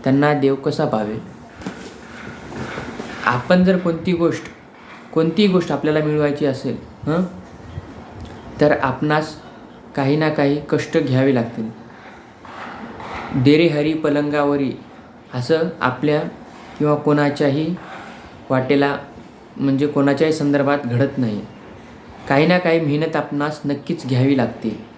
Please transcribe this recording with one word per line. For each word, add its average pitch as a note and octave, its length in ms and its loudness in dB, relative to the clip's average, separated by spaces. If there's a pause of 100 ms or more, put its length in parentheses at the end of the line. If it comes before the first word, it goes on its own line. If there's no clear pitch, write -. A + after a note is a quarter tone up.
त्यांना C#3+ 300 4
देव C3+ 220 4
कसा D3 300 0
पावेल? G#2+ 340 -2 (2000)
आपण B2+ 380 4
जर F#3 140 4
कोणती E3+ 360 -2
गोष्ट, E3 300 2 (720)
कोणतीही E3 340 4
गोष्ट F3+ 240 2
आपल्याला D3+ 280 0
मिळवायची D3+ 460 0
असेल, B2+ 320 -2 (300)
हं, E3 160 2 (1400)
तर D3 180 4
आपणास D3+ 560 0 (600)
काही C#3 200 2
ना D#3 140 2
काही D3 400 2
कष्ट - 280 0
घ्यावे C3+ 380 4
लागतील. A2+ 340 -2 (1700)
"दे C#3 220 6
रे F3 100 6
हरी D3+ 260 2
पलंगावरी" C#3+ 760 0 (640)
असं B2+ 240 0 (240)
आपल्या D3 400 0 (580)
किंवा D3 160 4
कोणाच्याही D3 800 2 (720)
वाटेला C#3 480 2 (600)
म्हणजे C3+ 300 0
कोणाच्याही C#3+ 460 2
संदर्भात C#3+ 520 2
घडत B2+ 320 0
नाही. G#2+ 240 0 (880)
काही D3 180 6
ना F3+ 100 6
काही E3 220 2
मेहनत D#3 360 0
आपणास D3 500 -2
नक्कीच C#3+ 420 -4
घ्यावी C3 300 4
लागते. A2+ 480 -2 (120)